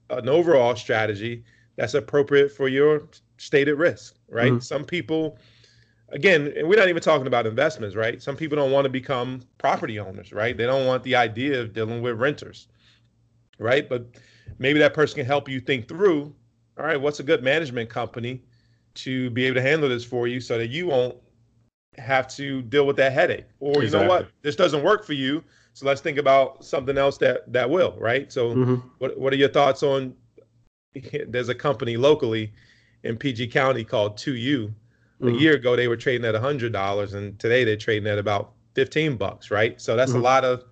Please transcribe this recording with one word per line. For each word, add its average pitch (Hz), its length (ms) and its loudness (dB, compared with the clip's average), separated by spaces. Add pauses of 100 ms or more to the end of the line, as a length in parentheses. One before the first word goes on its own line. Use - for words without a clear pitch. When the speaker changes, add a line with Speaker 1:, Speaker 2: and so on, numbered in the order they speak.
(120)
Speaker 1:
an 123 180 -4
overall 143 460 4
strategy 110 680 -2 (320)
that's 123 200 -4
appropriate 143 560 2
for 135 160 -4
your 147 420 2 (280)
stated 139 380 2
risk, 143 400 -2 (140)
right? 120 220 2
Speaker 2:
Mm-hmm. 120 80 0
Speaker 1:
Some 143 260 -8
people, 160 540 -4 (680)
again, 147 460 2
and 151 140 -2
we're 214 80 6
not 196 100 6
even 170 140 0
talking 147 240 2
about 120 220 0
investments, 113 480 -2
right? 110 260 -4
Some 139 140 -8
people 151 200 -6
don't 139 160 0
wanna 139 180 2
become 127 520 -6 (160)
property 170 420 -2
owners, 95 320 -14
right? 107 240 -2
They 117 120 0
don't 131 180 0
want 127 180 0
the 127 120 0
idea 123 440 0
of 113 140 -8
dealing 113 300 -6
with 117 160 -4
renters, 127 480 -4 (920)
right? 123 320 0
But 123 160 -4 (540)
maybe 139 200 2
that 147 140 6
person 147 220 0
can 139 100 -4
help 139 240 -2
you 131 100 -6
think 123 280 -4
through, 165 460 0 (440)
all 139 80 -8
right, 151 140 0
what's 147 200 -2
a 147 40 -8
good 139 200 0
management 127 460 -2
company 120 520 -8 (540)
to 127 360 -6
be 127 140 0
able 131 100 0
to 127 60 2
handle 143 280 2
this 120 140 -2
for 120 240 -4
you 123 120 -4
so 123 180 -4
that 117 120 -4
you 170 180 -6
won't 123 280 0 (840)
have 127 300 0
to 139 360 -8
deal 139 240 2
with 139 80 2
that 135 160 4
headache? 139 340 0 (140)
Or 143 240 2
you 110 80 0
know - 160 4
what? 180 140 4
Speaker 2:
Exactly. - 200 -12
Speaker 1:
This 147 140 -4
doesn't 151 280 2
work 202 220 2
for 151 80 -6
you, 139 300 -4 (300)
so - 120 -8
let's 139 160 0
think 151 160 -4
about 135 480 4
something 139 320 -2
else 139 220 2
that, 127 320 0
that 123 180 2
will, 139 300 2
right? 120 320 -2
So 120 240 -2
Speaker 2:
Mm-hmm. 127 320 2 (120)
Speaker 1:
what, 135 200 -6
what 135 140 0
are - 20 0
your 139 140 4
thoughts 143 340 2
on, 135 320 -2 (540)
<laughs> - 580 -12
there's 120 220 -4
a 123 60 -2
company 120 420 -2
locally 117 560 2 (500)
in 117 140 -6
P 135 160 -4
G 120 140 -6
County 131 360 0
called 107 340 -2
two 139 180 -6
U. 117 380 -4 (480)
A 131 40 -2
Speaker 2:
Mm-hmm. 117 120 2
Speaker 1:
year 156 160 6
ago, 123 220 2
they 120 120 2
were 117 80 0
trading 120 300 -2
at 110 100 0
a 107 40 2
hundred 120 340 -4
dollars, 98 400 -4
and 101 260 -10
today 120 240 2
they're 107 140 0
trading 107 340 -2
at 104 60 0
about 101 360 -2 (200)
fifteen 143 420 0
bucks, 98 360 -6
right? 113 280 0
So 117 160 -2
that's 131 160 2
a 120 40 0
Speaker 2:
Mm-hmm. 120 80 0
Speaker 1:
lot 131 200 4
of 127 280 0